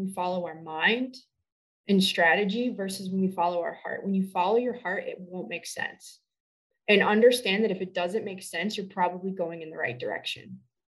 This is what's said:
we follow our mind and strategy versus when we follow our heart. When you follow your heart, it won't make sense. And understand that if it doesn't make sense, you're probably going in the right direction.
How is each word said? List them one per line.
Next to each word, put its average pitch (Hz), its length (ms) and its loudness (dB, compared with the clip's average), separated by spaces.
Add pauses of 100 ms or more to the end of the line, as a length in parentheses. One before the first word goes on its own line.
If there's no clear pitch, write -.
we 190 80 -6
follow 180 340 -2
our 160 140 -12
mind 180 560 0 (720)
and 196 140 6
strategy 196 720 2
versus 190 360 -6
when 190 100 0
we 185 80 2
follow 175 320 0
our 170 140 -4
heart. - 300 -8
When 196 100 0
you 190 160 2
follow 185 260 2
your 247 220 0
heart, 185 260 -6
it - 140 -8
won't 180 300 -10
make 170 180 -10
sense. - 540 -12 (680)
And 202 140 6
understand 220 600 6
that 196 80 0
if 190 80 -4
it 185 140 -6
doesn't 180 300 -2
make 190 180 -8
sense, 180 340 -4
you're 190 100 -6
probably 185 460 -2
going 165 300 -6
in 160 80 -12
the 165 60 -12
right - 220 -4
direction. - 640 -8 (280)